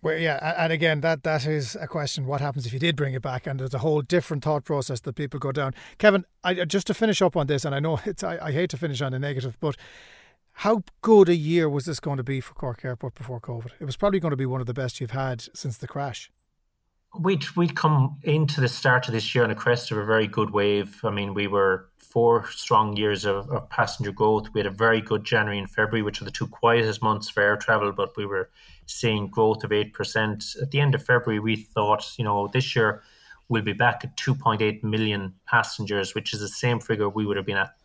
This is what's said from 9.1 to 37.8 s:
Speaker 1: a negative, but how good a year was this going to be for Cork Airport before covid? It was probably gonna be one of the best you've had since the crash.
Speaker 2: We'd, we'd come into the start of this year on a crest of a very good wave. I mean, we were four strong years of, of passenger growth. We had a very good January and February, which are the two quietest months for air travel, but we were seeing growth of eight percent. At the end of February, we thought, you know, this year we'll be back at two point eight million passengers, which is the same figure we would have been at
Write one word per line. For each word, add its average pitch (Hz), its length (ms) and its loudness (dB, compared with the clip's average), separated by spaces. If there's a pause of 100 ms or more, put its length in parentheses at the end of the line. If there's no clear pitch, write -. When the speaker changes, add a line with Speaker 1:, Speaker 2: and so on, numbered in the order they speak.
Speaker 1:
a 131 60 -4
negative, 131 400 -6
but 147 180 -2 (760)
how 208 300 2 (180)
good 208 280 10
a 175 60 8
year 160 340 2
was 139 160 -2
this 160 160 -6
going 139 160 -4
to 131 60 -4
be 131 180 -4
for - 140 -14
Cork 123 280 -8
Airport 127 320 -8
before 120 240 -10
covid? 117 400 -10
It - 60 -10
was 135 100 -6
probably 196 240 2
gonna 160 160 0
be 131 100 -2
one 131 140 -2
of 123 80 -6
the 120 60 -4
best 127 260 -4
you've 117 120 -6
had 127 340 -4 (100)
since 123 220 -8
the 120 100 -10
crash. 143 420 -8 (880)
Speaker 2:
We'd, 170 260 2 (120)
we'd 170 180 2
come 143 480 2
into 147 380 2
the 123 80 2
start 123 380 2
of 113 60 -4
this 113 220 -2
year 120 80 6
on 110 80 2
a 104 40 -2
crest 120 360 0
of 110 60 -2
a 104 80 -2
very 110 220 4
good 101 240 -2
wave. 101 520 0
I 113 60 0
mean, 101 240 -4
we 101 120 -2
were 98 520 2
four 117 500 2
strong 107 480 2
years 104 300 0
of, 101 240 -2
of 113 200 -6
passenger 104 440 -2
growth. 107 400 2
We 107 80 0
had 101 60 0
a 98 40 -4
very 113 300 4
good 107 240 -2
January 107 340 0
and 98 100 -8
February, 107 340 0
which 104 180 -4
are 107 40 -10
the 101 60 -10
two - 160 -6
quietest 117 540 2
months 107 280 0
for 104 140 0
air 104 140 4
travel, 104 340 0
but 98 240 -4
we 104 100 -6
were 98 240 -4 (360)
seeing 107 420 -2
growth 110 380 2
of 104 80 0
eight 104 200 0
percent. 107 520 -2 (160)
At 135 100 -4
the 143 80 0
end 143 160 4
of 135 80 -4
February, 117 360 2
we 110 180 0
thought, 107 480 0 (120)
you 117 60 -2
know, 104 240 0
this 127 300 0
year 107 240 2 (480)
we'll 113 120 2
be 104 120 -2
back 113 320 0
at - 100 -10
two 139 200 0
point 110 260 0
eight 107 200 0
million 104 520 -2 (140)
passengers, 104 680 0
which 110 180 -6
is 107 60 -6
the 104 80 -8
same 120 320 -2
figure 104 300 -2
we 107 160 -2
would 101 100 0
have 98 100 -4
been 101 120 -2
at 98 140 -2 (140)